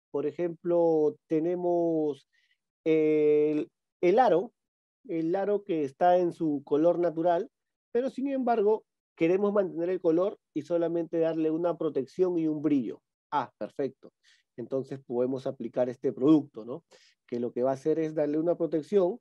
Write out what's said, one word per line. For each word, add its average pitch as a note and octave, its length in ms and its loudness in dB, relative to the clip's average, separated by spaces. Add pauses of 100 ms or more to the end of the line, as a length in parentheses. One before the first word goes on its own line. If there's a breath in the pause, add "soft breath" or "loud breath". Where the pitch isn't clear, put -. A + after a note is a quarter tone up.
Por C#3+ 160 -4
ejemplo, E3 920 0 (100)
tenemos E3 1000 -2 (580)
el, D3+ 840 2 (320)
el F3+ 180 4
aro, A3 340 2 (540)
el E3 280 -4
aro G3+ 280 -2
que E3 200 -2
está F3+ 340 2
en F3 140 0
su D3+ 340 -2
color E3 320 2
natural, E3+ 520 0 (420)
pero B3 180 -2
sin C4+ 200 -6
embargo A#3 560 0 (300)
queremos G3 380 2
mantener E3+ 360 -2
el F#3 120 -4
color F3 380 0 (140)
y D3+ 100 -4
solamente E3+ 560 -2
darle D#3+ 320 0
una E3 260 -2
protección E3 640 -2
y D#3+ 80 0
un D3+ 140 -2
brillo. C#3+ 400 -2 (300)
Ah, C#3 260 -4
perfecto. - 560 -10 (420 soft breath)
Entonces C3 500 -8
podemos B2+ 400 -4
aplicar B2+ 440 -4
este B2+ 240 -6
producto, C3 520 2
¿no? C3+ 180 -12 (440 soft breath)
Que A#2+ 120 -6
lo A#2+ 120 -4
que A#2+ 100 -4
va C3 100 0
a C3+ 40 -2
hacer D#3 240 -2
es D#3 160 -4
darle D3+ 240 -2
una E3 160 0
protección, E3+ 640 -2